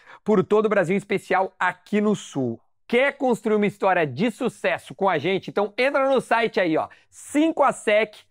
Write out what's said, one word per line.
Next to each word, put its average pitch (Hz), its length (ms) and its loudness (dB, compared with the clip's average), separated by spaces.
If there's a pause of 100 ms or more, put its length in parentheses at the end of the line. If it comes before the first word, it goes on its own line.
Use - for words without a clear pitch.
(240)
por 202 200 4
todo 214 220 2
o - 40 -2
Brasil, 190 240 0
em 202 40 0
especial 190 600 -2
aqui 185 420 -2
no 208 160 2
Sul. 123 420 -6 (280)
Quer 269 320 0
construir 233 380 0
uma 208 100 2
história 180 400 0
de 147 240 -2
sucesso 180 640 -6
com 196 140 -2
a 175 100 0
gente? 175 320 -4
Então 202 260 -4
entra 269 320 0
no 269 120 2
site 226 400 -2
aí, 165 160 0
ó, 113 120 -4 (220)
cinco 311 540 -2
a 247 80 4
sec 214 420 0 (160)